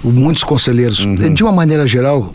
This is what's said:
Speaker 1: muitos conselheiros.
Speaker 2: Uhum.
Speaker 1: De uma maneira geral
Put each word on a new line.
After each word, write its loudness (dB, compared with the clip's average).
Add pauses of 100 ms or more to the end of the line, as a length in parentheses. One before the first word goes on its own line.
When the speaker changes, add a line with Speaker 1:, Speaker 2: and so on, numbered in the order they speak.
Speaker 1:
muitos 0
conselheiros. 0
Speaker 2:
Uhum. -2 (180)
Speaker 1:
De 0
uma 2
maneira 2
geral 0